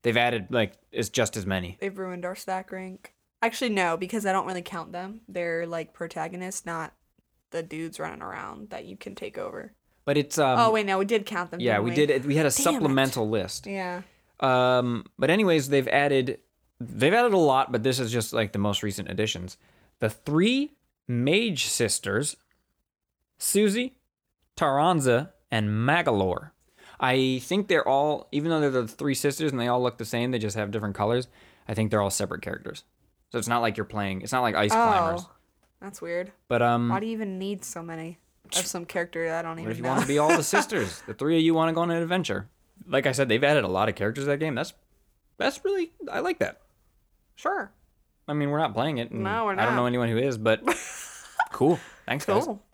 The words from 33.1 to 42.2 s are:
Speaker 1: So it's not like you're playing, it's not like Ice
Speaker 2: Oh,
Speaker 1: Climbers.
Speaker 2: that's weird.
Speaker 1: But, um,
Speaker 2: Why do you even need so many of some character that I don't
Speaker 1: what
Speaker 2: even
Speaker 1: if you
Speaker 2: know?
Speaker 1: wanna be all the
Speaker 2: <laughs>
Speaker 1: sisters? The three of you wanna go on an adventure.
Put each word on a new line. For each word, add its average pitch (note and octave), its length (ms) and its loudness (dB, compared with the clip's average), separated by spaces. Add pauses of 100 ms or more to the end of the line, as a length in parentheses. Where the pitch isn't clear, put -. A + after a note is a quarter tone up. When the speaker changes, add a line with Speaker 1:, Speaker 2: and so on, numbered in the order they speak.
Speaker 1:
So B2 80 -4
it's A2+ 100 -4
not A#2+ 140 2
like A2 140 0
you're A2 80 -2
playing, G2 380 -4
it's G#2+ 100 -6
not B2+ 100 2
like A2 120 2
Ice G#2 180 2
Speaker 2:
Oh, - 20 2
Speaker 1:
Climbers. F3+ 520 2 (540)
Speaker 2:
that's G3+ 200 -14
weird. F3 320 -6 (160)
Speaker 1:
But, A#2+ 140 2
um, A#2+ 260 2
Speaker 2:
Why F#3+ 120 0
do A3 60 -6
you A3+ 60 -6
even G#3 260 -8
need F#3+ 260 -8
so - 180 -12
many E3 360 -12 (380)
of F3+ 100 -2
some F3 180 -8
character E3+ 420 -6
that E3 180 -4
I E3 40 -8
don't E3 80 -10
Speaker 1:
what E3 40 -12
Speaker 2:
even A2 120 -8
Speaker 1:
if A2+ 60 -6
you A#2+ 40 -8
Speaker 2:
know? B2+ 80 -2
Speaker 1:
wanna C3+ 160 0
be C#3+ 120 2
all D#3 180 4
the D#3 60 0
Speaker 2:
<laughs> - 20 -2
Speaker 1:
sisters? D3 600 0
The A2 80 -10
three D#3 220 0
of D#3+ 60 6
you E3 120 6
wanna D#3+ 180 2
go E3 80 0
on E3+ 100 0
an E3 120 0
adventure. E3 460 -2 (380)